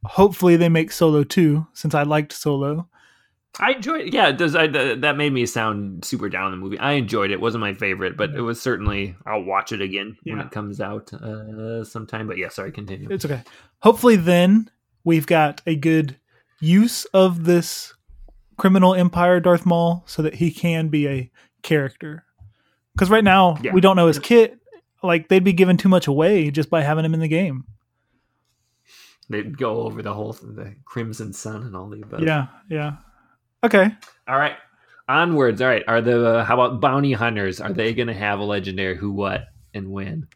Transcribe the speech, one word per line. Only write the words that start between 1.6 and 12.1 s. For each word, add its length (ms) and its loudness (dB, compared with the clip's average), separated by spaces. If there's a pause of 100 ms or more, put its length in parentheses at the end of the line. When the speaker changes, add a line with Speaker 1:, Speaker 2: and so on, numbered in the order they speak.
Speaker 1:
since 220 -6
I 80 2
liked 300 -2
Solo. 560 -4 (720)
Speaker 2:
I 140 0
enjoyed 360 -6
it. 60 -6
Yeah, 140 4
it 100 0
does, 160 0
I, 140 2
th-, 320 -2
that 160 0
made 160 -2
me 140 0
sound 580 -6
super 240 -6
down 240 -4
in 60 -10
the 60 -12
movie. 140 -8
I 140 -2
enjoyed 380 -2
it. 40 -2
It 60 -6
wasn't 220 -2
my 100 -4
favorite, 440 -4
but 180 -4
it 80 -6
was 180 -6
certainly, 560 -4 (100)
I'll 180 -4
watch 280 -4
it 80 -8
again 440 -8
when 140 -10
Speaker 1:
Yeah. 60 -8
Speaker 2:
it 60 -16
comes 300 -10
out, 340 -10
uh, 680 -12
sometime. 420 -12